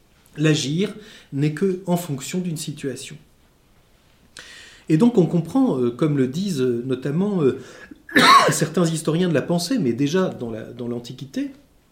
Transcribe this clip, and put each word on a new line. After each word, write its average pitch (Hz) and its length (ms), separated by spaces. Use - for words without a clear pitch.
l'agir 151 560
n'est 147 200
que 185 340
en 175 100
fonction 147 400
d'une 175 200
situation. 135 600
Et 160 80
donc 240 200
on 180 80
comprend, 175 540
euh, 120 120
comme 147 260
le 127 100
disent, 165 320
euh, 123 260
notamment, 151 580
euh, 123 160
<coughs> 1077 380
certains - 340
historiens 160 440
de 165 40
la 127 100
pensée, 175 340
mais 131 160
déjà 147 340
dans 120 220
la, 113 140
dans 120 260
l'Antiquité, 135 640